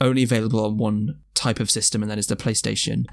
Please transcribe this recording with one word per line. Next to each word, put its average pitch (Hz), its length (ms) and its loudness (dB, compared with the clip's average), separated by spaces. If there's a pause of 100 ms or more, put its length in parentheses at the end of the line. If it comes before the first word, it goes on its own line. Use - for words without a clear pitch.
only 131 220 4
available 113 420 2
on 107 120 0
one 110 420 -2 (160)
type 117 240 0
of 110 100 -2
system, 110 320 0
and 107 100 -4
that 107 60 -4
is 104 100 -2
the - 80 0
PlayStation. 113 760 -2